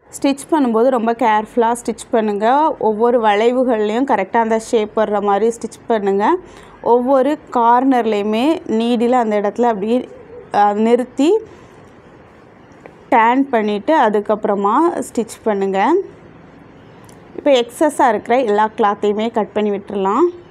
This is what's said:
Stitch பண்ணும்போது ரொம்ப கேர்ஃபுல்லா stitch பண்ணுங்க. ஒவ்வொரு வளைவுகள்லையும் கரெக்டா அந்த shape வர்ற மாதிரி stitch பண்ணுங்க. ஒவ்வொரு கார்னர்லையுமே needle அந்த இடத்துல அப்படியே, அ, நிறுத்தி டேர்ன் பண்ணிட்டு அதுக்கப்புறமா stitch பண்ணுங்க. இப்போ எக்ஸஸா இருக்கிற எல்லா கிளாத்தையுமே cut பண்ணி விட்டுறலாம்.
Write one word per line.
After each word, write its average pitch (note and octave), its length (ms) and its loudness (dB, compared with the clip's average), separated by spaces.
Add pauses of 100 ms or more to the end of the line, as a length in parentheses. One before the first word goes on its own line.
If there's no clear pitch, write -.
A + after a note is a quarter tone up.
(160)
Stitch C#4 340 -2
பண்ணும்போது B3 380 2
ரொம்ப A#3 240 0
கேர்ஃபுல்லா A3+ 600 0
stitch - 380 -8
பண்ணுங்க. A3 680 0
ஒவ்வொரு A#3 420 0
வளைவுகள்லையும் A3+ 920 0
கரெக்டா G3+ 240 -2
அந்த A3+ 220 0
shape A3 420 -2
வர்ற G#3 220 -2
மாதிரி G#3 340 0
stitch - 300 -14
பண்ணுங்க. G#3 500 0 (460)
ஒவ்வொரு C4 560 2 (140)
கார்னர்லையுமே A#3+ 1120 0
needle A#3 440 0
அந்த A3 300 0
இடத்துல G#3 220 -2
அப்படியே, A3+ 460 -2 (460)
அ, G#3 180 4
நிறுத்தி B3 680 2 (1700)
டேர்ன் A#3+ 400 4
பண்ணிட்டு G#3 500 0
அதுக்கப்புறமா G#3 760 0 (200)
stitch - 480 -6
பண்ணுங்க. G3 520 0 (1400)
இப்போ - 140 0
எக்ஸஸா C#4 580 2
இருக்கிற A#3 340 0
எல்லா G#3+ 340 2
கிளாத்தையுமே G#3 560 0
cut G3+ 200 -4
பண்ணி G#3 180 -2
விட்டுறலாம். G3+ 560 -2 (240)